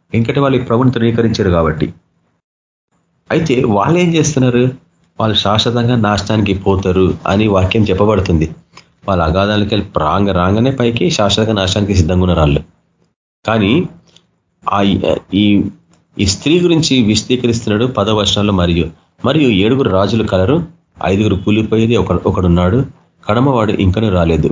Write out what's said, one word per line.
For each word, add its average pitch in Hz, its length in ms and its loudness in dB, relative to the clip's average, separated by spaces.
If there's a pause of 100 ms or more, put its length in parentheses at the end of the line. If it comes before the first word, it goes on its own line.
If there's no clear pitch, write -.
(140)
ఎందుకంటే 117 260 0
వాళ్ళు 135 180 2
ఈ - 40 -4
ప్రభుని 123 300 0
తృణీకరించారు 113 580 0
కాబట్టి. 80 440 0 (1400)
అయితే 143 320 0
వాళ్ళు 117 360 2
ఏం 175 140 2
చేస్తున్నారు? 127 560 0 (500)
వాళ్ళు 110 180 -2
శాశ్వతంగా 117 580 0
నాశనానికి 104 580 0
పోతారు 92 600 0 (140)
అని 104 200 2
వాక్యం 98 360 2
చెప్పబడుతుంది. 95 720 0 (520)
వాళ్ళ 92 160 0
అగాధాలకి 101 520 0
వెళ్ళి 101 240 -4
రాంగ-, 92 320 0
రాంగనే 98 400 0
పైకి 120 380 -2
శాశ్వతంగా 110 440 0
నాశనానికి 101 420 0
సిద్ధంగా 90 260 2
ఉన్నారు 90 180 2
వాళ్ళు. 73 240 2 (840)
కానీ 110 420 0 (840)
ఆ, 101 80 0 (520)
ఈ, 101 360 2 (500)
ఈ 101 60 0
స్త్రీ 151 340 0
గురించి 156 440 2
విశదీకరిస్తున్నాడు 113 840 -2
పదో 110 300 -2
వచనంలో, 104 380 0
"మరియు, 85 380 0 (340)
మరియు 143 240 2
ఏడుగురు 117 400 0
రాజులు 101 340 0
కలరు, 117 420 0 (380)
ఐదుగురు 101 320 0
కూలిపోయేది 107 600 0
ఒక, 87 140 -2
ఒకడున్నాడు, 90 760 0 (420)
కడమవాడు 117 440 0
ఇంకనూ 101 380 0
రాలేదు, 82 420 0